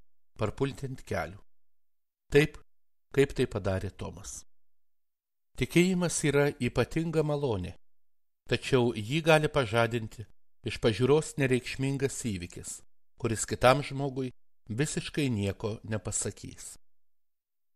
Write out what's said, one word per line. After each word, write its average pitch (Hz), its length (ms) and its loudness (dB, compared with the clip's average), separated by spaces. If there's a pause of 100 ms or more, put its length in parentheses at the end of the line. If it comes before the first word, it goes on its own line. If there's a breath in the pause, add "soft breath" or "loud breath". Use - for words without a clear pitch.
(380)
parpulti 127 520 -4
ant 131 120 -12
kelių. 92 380 -6 (920)
Taip, 151 260 6 (560)
kaip 139 200 4
tai 131 140 0
padarė 95 440 -2
Tomas. - 520 -14 (1120)
Tikėjimas 175 600 2 (100)
yra 143 220 4 (100)
ypatinga 151 640 0
malonė, 131 520 -2 (720)
tačiau 123 440 2
jį 113 300 -2
gali 156 240 6
pažadinti 117 800 0 (420)
iš - 160 -6
pažiūros 123 560 4
nereikšmingas 135 760 0 (100)
įvykis, - 540 -8 (360)
kuris 113 280 -2
kitam 127 400 4
žmogui 135 480 -6 (340)
visiškai 143 640 -2
nieko 101 540 -2
nepasakys. - 920 -8 (1000)